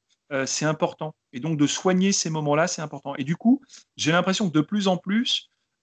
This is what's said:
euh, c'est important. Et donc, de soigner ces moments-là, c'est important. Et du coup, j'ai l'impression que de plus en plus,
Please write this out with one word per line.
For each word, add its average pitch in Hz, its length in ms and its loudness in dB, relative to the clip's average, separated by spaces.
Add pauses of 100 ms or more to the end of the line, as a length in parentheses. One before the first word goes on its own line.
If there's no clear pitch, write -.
(320)
euh, 135 140 -2
c'est - 180 -4
important. 156 520 -2 (180)
Et 127 80 -12
donc, 160 160 -2
de 143 100 4
soigner 185 460 2
ces - 160 -2
moments-là, 156 380 2
c'est 180 140 -8
important. 143 340 -10
Et 143 100 -6
du 160 100 -2
coup, 254 260 4 (360)
j'ai 110 160 2
l'impression 185 360 2
que 139 40 -2
de 156 80 4
plus 202 260 -2
en 185 80 4
plus, - 540 -2 (340)